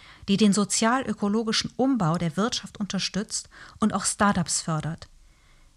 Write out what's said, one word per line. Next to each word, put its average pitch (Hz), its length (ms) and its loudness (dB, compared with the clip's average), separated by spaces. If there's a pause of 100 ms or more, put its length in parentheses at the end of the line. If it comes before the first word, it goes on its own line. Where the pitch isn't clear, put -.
(280)
die 196 80 4
den 208 160 6
sozial-ökologischen 220 1200 0
Umbau 220 400 2
der 170 200 -2
Wirtschaft 202 420 -4
unterstützt - 720 -4 (300)
und 220 120 2
auch 190 120 -4
Startups - 580 0
fördert. 156 460 -4 (680)